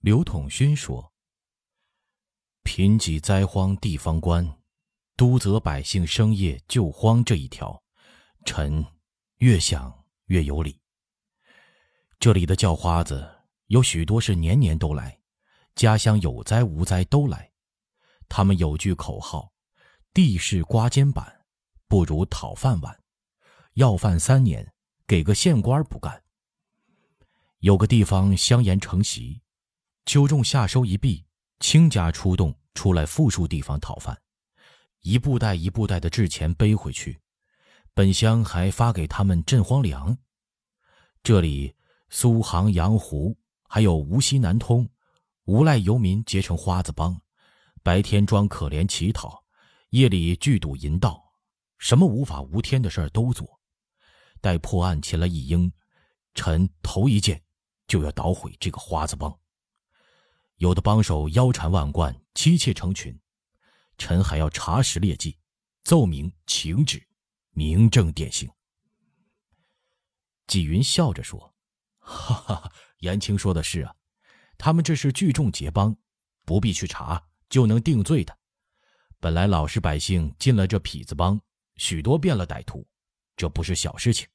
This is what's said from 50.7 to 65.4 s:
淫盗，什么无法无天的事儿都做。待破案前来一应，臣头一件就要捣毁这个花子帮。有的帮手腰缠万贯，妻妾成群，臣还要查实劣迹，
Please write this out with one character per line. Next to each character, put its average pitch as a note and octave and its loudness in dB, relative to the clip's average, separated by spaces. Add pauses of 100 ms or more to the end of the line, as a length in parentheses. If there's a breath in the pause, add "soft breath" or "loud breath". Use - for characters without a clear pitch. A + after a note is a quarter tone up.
淫 D2 -4
盗， - -4 (460)
什 - 2
么 F3+ 8
无 C3 0
法 C#2+ -10
无 C#2+ -4
天 C3 0
的 A2 -2
事 - -6
儿 D2 -2
都 A#2+ 0
做。 - -8 (800 soft breath)
待 F2+ 2
破 F2 -2
案 F2 0
前 D#2+ -4
来 F2 0
一 D#2+ -4
应， F2 0 (640)
臣 E2+ 0 (140)
头 G#2 -2
一 G#2 2
件 F#2 -2 (460)
就 E2+ 0
要 D2 -4
捣 F2 -2
毁 - -8
这 - -6
个 - -14
花 D#2 -6
子 - -8
帮。 D2 -10 (1160)
有 F2 2
的 E2+ -2
帮 G#2+ 4
手 D2+ 0
腰 B2 2
缠 E2+ -2
万 D2 0
贯， D2 -4 (140)
妻 E3+ 2
妾 A#2+ -2
成 - -6
群， C2 -10 (800)
臣 F2 0
还 D#2 0
要 D#2 0
查 - -2
实 - -2
劣 F2+ -2
迹， - -10 (460)